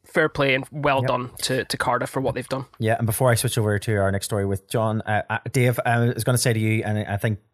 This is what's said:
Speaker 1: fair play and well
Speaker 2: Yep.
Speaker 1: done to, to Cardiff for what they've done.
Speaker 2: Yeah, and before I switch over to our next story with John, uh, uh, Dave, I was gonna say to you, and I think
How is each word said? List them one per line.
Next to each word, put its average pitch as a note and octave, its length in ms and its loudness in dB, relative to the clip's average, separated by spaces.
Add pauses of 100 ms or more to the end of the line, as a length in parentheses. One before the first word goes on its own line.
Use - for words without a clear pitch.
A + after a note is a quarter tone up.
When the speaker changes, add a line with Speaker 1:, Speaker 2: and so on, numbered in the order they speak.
Speaker 1:
fair D#3 240 0
play C3+ 280 2
and C3+ 160 -2
well C#3+ 300 0
Speaker 2:
Yep. B2 40 -2
Speaker 1:
done B2+ 240 -2 (120)
to, B2+ 220 -2
to - 120 -6
Cardiff B2 340 -2
for C3+ 100 -4
what B2 140 -2
they've B2+ 140 -6
done. C3 180 -4 (140)
Speaker 2:
Yeah, A2+ 180 2
and A#2 80 0
before B2 240 4
I A#2 60 6
switch - 200 -2
over G#2 220 2
to A2 200 -2
our G2 120 2
next G2 160 -2
story G2+ 180 -2
with G2 240 -4
John, A2 340 0
uh, G#2 280 -2
uh, A2 80 -2 (140)
Dave, B2 340 4
I A#2+ 260 2
was A2 120 -4
gonna B2 140 2
say B2 140 2
to A2 60 0
you, A2 260 0
and G#2+ 220 -2
I G2+ 100 -4
think G#2+ 220 -2 (160)